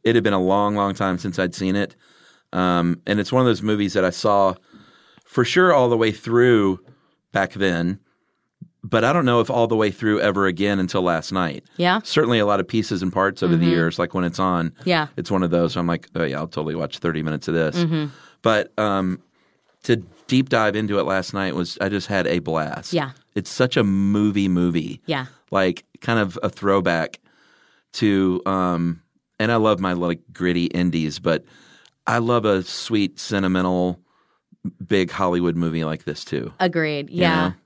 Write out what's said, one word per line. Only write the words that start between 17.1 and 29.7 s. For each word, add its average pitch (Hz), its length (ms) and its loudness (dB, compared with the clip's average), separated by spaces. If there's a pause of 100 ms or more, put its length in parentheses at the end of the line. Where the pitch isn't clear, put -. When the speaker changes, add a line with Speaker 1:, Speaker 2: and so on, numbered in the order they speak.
Speaker 1:
minutes 76 280 -6
of 82 40 -2
this." 80 220 0
Speaker 2:
Mm-hmm. 160 300 0 (360)
Speaker 1:
But, 107 380 0
um, 95 400 -2 (640)
to 117 140 2 (300)
deep 131 220 2
dive 110 260 2
into 104 240 -2
it 78 40 0
last 92 300 -4
night 95 220 -4
was, 85 240 -6
I 98 80 -2
just 98 200 -4
had 95 200 0
a 87 120 0
blast. 78 520 -4
Speaker 2:
Yeah. 143 200 -2 (240)
Speaker 1:
It's 101 140 -4
such - 280 0
a 117 60 4
movie 101 680 2
movie. 87 560 0
Speaker 2:
Yeah. 135 220 -6 (240)
Speaker 1:
Like, 92 340 0 (160)
kind 117 180 0
of 95 240 -2
a 101 60 -2
throwback 90 680 0 (760)
to, 95 520 2
um, 87 560 -2 (380)
and 110 120 0
I 117 40 2
love 107 240 4